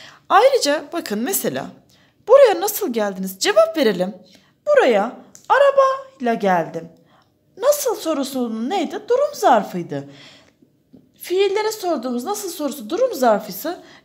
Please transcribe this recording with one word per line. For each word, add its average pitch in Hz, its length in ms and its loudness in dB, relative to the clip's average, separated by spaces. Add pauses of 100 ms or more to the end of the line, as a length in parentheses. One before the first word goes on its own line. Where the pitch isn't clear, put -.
(280)
Ayrıca 370 640 4
bakın 320 260 -6
mesela 226 480 -4 (640)
buraya 440 320 8
nasıl 381 320 -4
geldiniz? 190 460 -4
Cevap 640 380 2
verelim. 190 380 0 (520)
Buraya 262 500 2 (320)
arabayla 539 840 2
geldim. 170 540 -2 (680)
Nasıl 508 380 0
sorusunun 254 720 -4
neydi? 349 280 -4 (100)
Durum 571 260 0
zarfıydı. 180 760 0 (1080)
Fiillere 403 580 -2
sorduğumuz 262 520 -4
nasıl 392 260 -6
sorusu 262 400 -8
durum 466 240 -2
zarfıysa, 226 680 -2 (220)